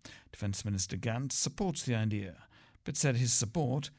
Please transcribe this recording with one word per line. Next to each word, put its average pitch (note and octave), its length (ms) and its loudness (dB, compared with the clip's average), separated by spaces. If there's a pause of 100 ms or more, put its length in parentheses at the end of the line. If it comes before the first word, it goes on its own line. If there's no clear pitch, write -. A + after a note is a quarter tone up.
(320)
Defense G2+ 320 -4
Minister G2 320 0
Gantz A#2 360 -2
supports - 500 0
the B2 120 2
idea, G#2+ 420 0 (480)
but - 120 -6
said C3+ 200 4
his A#2+ 160 4
support C3+ 680 0